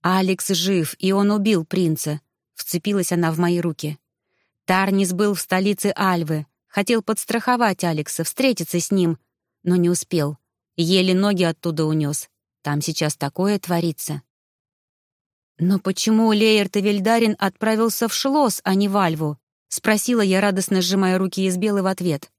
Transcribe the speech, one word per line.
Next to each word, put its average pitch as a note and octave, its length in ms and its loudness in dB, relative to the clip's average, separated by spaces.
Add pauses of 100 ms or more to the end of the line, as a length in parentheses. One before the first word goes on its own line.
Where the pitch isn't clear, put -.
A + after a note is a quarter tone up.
Алекс F#3 480 0
жив, F3+ 500 0
и F#3 120 0
он G3+ 200 2
убил G3+ 340 0
принца», — D#3 560 -2 (320)
вцепилась F#3+ 580 -4
она E3+ 200 0
в D#3+ 80 -4
мои F3 200 2
руки. D#3 380 -6 (680)
«Тарнис G3 500 2
был G#3 200 0
в F3 80 -6
столице G3 560 0
Альвы, D#3+ 480 0 (220)
хотел A3 340 0
подстраховать A3+ 840 -2
Алекса, E3 400 -4
встретиться G3 560 -2
с - 120 -4
ним, F3 260 2 (460)
но F3+ 120 2
не F3 140 4
успел. D3+ 480 -2 (400)
Еле F#3 380 2
ноги F#3+ 280 2
оттуда D#3+ 420 -2
унёс. D#3 440 -2 (320)
Там D3 200 -2
сейчас D3+ 360 -4
такое F#3+ 420 -2
творится». E3 600 -4 (1400)
«Но F#3 220 2
почему A3 540 2
Леер G#3 340 4
Тавельдарин G#3 720 2
отправился A3 680 0
в A3 60 -4
Шлосс, C#4 500 0
а F#3+ 120 0
не G3+ 140 2
в G3 80 0
Альву?» — D#3+ 420 -2 (300)
спросила A3+ 520 0
я, F#3+ 200 2
радостно G3 400 0
сжимая F#3 360 2
руки F#3+ 300 -2
Избелы G3 340 0
в F#3 60 0
ответ. F3+ 520 -2